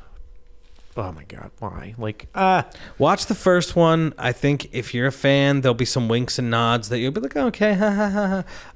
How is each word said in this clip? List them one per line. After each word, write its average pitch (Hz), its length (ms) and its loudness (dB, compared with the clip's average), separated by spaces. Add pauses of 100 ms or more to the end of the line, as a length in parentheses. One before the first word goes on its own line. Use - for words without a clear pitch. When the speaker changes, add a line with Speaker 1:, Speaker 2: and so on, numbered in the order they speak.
(1000)
Speaker 1:
Oh 92 140 -6
my 78 120 -16
God, - 340 -16
why? 98 400 -12
Like, 110 360 -8
ah. 185 300 2 (320)
Speaker 2:
Watch 165 300 2
the 214 80 0
first 180 420 2
one. 165 400 4
I 120 160 -2
think 143 400 -2
if - 220 -6
you're 123 140 2
a 131 40 -2
fan, 139 480 2
there'll 127 140 4
be 120 100 0
some 117 240 0
winks 120 300 0
and 123 100 0
nods 117 400 2
that 120 120 -2
you'll 131 120 -2
be 208 80 -4
like, 269 160 -6
"Okay, 214 380 2
ha, 208 160 2
ha, 202 180 0
ha, 202 200 0
ha." 190 160 -2 (320)